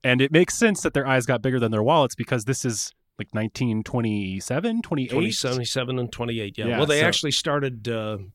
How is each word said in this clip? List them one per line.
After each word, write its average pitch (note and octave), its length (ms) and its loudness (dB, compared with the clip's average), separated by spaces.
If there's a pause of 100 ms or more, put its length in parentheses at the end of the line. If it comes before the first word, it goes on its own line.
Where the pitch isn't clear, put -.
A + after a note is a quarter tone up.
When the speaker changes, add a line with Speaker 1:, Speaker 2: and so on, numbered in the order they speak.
Speaker 1:
And B2+ 180 4
it C#3+ 100 4
makes F3 260 4
sense G#3+ 240 2
that E3+ 120 0
their C#3+ 140 2
eyes C3 180 4
got A#2+ 160 2
bigger C3 180 2
than A#2 120 2
their A2 120 2
wallets C#3+ 320 4
because A#2 300 -2
this C3 200 -2
is, A2+ 280 -4 (260)
like, - 140 -10
nineteen A2 500 -2
twenty-seven, A#2 1000 -2
twenty-eight? C3+ 300 -4
Speaker 2:
Twenty-seven B2+ 880 -2
and A#2+ 120 -4
twenty-eight, A2+ 460 -6
yeah. A2 100 -4
Speaker 1:
Yeah, A#2+ 100 0
Speaker 2:
Well, D3 100 2
they D3 140 2
Speaker 1:
so D#3+ 60 4
Speaker 2:
actually E3 240 0
started, C3+ 580 -2
uh, G#2+ 300 -4 (160)